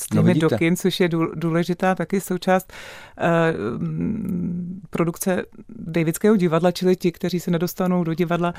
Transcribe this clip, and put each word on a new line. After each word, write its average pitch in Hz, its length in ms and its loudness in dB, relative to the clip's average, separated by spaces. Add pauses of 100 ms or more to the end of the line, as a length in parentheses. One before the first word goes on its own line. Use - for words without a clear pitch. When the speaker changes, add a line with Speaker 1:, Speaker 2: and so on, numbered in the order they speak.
Speaker 1:
s - 140 -10
Speaker 2:
no 107 60 4
Speaker 1:
těmi 165 140 6
Speaker 2:
vidíte. 160 140 4
Speaker 1:
do 123 100 2
kin, 165 180 2
což - 240 0
je 180 80 4
důl-, 160 260 0
důležitá 170 600 0
taky 175 260 -2
součást, 185 520 0 (460)
eh, 165 340 2 (260)
mm, 175 1040 -4 (100)
produkce 175 520 -2 (260)
Davidského 170 680 0
divadla, 175 340 2
čili 180 260 2
ti, 175 160 0
kteří 175 280 -4
se 180 100 -6
nedostanou 175 540 0
do 165 100 -2
divadla, 170 440 0